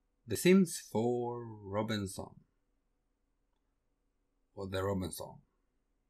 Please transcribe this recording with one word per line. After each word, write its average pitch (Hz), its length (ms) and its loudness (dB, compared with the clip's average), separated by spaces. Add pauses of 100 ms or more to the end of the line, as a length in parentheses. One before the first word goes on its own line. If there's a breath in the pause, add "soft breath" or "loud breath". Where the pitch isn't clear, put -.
(260)
The 110 100 -2
Sims 185 540 6
four 120 560 0
Robinson. 104 880 -4 (2250)
Or 98 100 -8
The 95 160 -4
Robinson. 95 540 -4 (720)